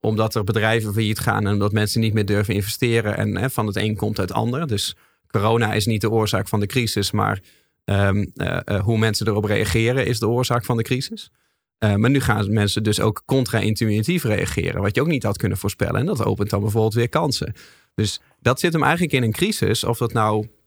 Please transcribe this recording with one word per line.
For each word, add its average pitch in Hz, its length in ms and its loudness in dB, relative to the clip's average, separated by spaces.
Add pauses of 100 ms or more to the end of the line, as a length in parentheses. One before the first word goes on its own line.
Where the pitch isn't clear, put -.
omdat 110 340 0
er 107 100 0
bedrijven 107 480 0
failliet 107 260 0
gaan 104 280 0
en 104 60 2
omdat 104 200 2
mensen 107 280 0
niet 110 140 0
meer 107 120 2
durven 104 280 0
investeren. 107 640 0
En, 104 200 -2
hè, 120 140 -2
van 107 160 -2
het 101 100 -4
een 107 200 0
komt 107 200 -2
het 95 160 -2
ander. 120 340 -2
Dus 104 300 -4 (300)
corona 110 460 2
is 104 140 0
niet 110 140 0
de 107 100 0
oorzaak 110 380 0
van 104 120 0
de 104 60 0
crisis, 107 440 -2
maar, 104 300 0 (440)
ehm, 101 400 2 (100)
eh, 87 300 -2
eh, 101 180 -2
hoe 110 160 2
mensen 110 300 0
erop 104 160 0
reageren 113 600 0
is 120 120 -2
de 110 100 0
oorzaak 120 360 0
van 120 120 -2
de 113 60 -2
crisis. 131 480 -6 (480)
Eh, 104 160 2
maar 110 160 4
nu 139 100 4
gaan 107 320 0
mensen 104 300 0
dus 107 180 0
ook 104 220 0 (360)
contra-intuïtief 107 640 0
reageren, 92 580 -2
wat 101 120 -2
je 120 60 2
ook 151 60 0
niet 156 160 0
had 101 140 -2
kunnen 98 220 -2
voorspellen. - 420 -2
En 139 60 0
dat 165 180 -2
opent 101 260 -2
dan 101 100 0
bijvoorbeeld 110 340 0
weer 117 140 0
kansen. 151 440 -2 (420)
Dus - 260 -2 (200)
dat 123 200 2
zit 175 120 2
hem 160 100 2
eigenlijk 165 300 2
in 131 100 2
een 110 100 0
crisis, 120 520 0
of 113 140 -2
dat 113 140 -2
nou 107 340 0 (200)